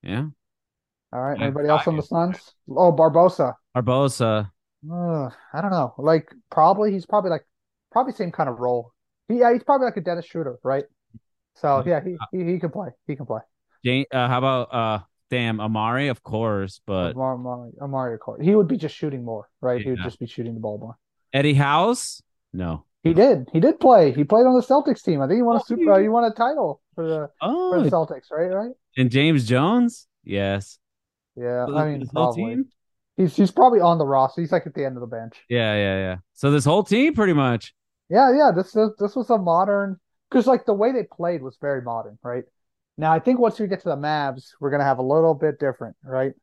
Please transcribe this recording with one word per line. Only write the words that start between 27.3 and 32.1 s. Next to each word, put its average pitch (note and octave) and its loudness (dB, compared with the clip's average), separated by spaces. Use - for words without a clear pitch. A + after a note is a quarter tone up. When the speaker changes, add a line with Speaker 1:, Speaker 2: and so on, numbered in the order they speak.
Speaker 2:
for E4+ -2
the A3+ 2
Speaker 1:
Oh. C#3 2
Speaker 2:
Celtics, D#3+ -4
right? E3 -2
Right? G#3 -6
Speaker 1:
And B2+ 2
James C#3+ 2
Jones? G3 0
Yes. G2 -4
Speaker 2:
Yeah, B2 -4
Speaker 1:
For C#3 -6
Speaker 2:
I D3+ 0
Speaker 1:
the, D#3 -4
Speaker 2:
mean, C#3 -6
Speaker 1:
his B2+ -12